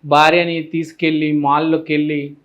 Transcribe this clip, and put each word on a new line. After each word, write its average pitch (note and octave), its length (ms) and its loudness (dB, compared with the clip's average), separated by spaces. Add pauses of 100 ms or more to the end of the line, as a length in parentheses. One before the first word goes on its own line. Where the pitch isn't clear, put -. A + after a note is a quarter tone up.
భార్యని D#3+ 580 2
తీసుకెళ్ళి, D#3+ 680 -4
మాల్లోకి D3+ 640 0
వెళ్ళి D3+ 520 -4